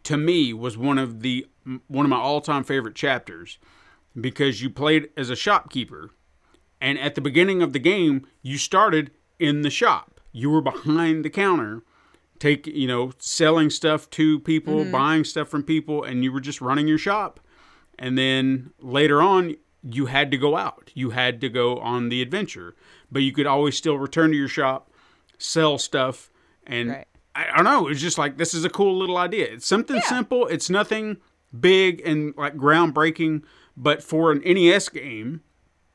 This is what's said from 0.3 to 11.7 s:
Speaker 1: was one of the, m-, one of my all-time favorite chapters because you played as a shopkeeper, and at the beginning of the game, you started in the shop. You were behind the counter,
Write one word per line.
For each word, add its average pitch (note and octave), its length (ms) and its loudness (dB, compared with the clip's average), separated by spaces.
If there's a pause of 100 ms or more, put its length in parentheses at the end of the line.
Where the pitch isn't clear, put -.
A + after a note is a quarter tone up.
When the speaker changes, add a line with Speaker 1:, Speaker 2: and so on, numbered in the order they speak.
Speaker 1:
was A2+ 260 -8
one C3+ 200 0
of A#2 240 -6
the, B2+ 240 -4 (200)
m-, B2+ 220 -10
one C#3 180 0
of C#3+ 40 2
my B2+ 80 2
all-time C#3+ 440 -2
favorite B2+ 320 -4
chapters G2+ 640 -6 (640)
because B2+ 420 -2
you C3 80 -6
played D3+ 460 0
as C3 140 -6
a B2 60 -6
shopkeeper, A2 720 -2 (720)
and C3+ 180 0
at C#3+ 180 -4
the D#3 40 -2
beginning F3 420 2
of D3 100 0
the C#3+ 80 -4
game, D#3+ 460 2 (160)
you C3+ 160 -8
started E3+ 520 2 (300)
in D3 220 0
the C#3+ 80 -2
shop. E3 500 -2 (120)
You B2+ 180 -4
were D#3 120 4
behind D#3 600 0
the D#3 60 -6
counter, D3+ 520 0 (560)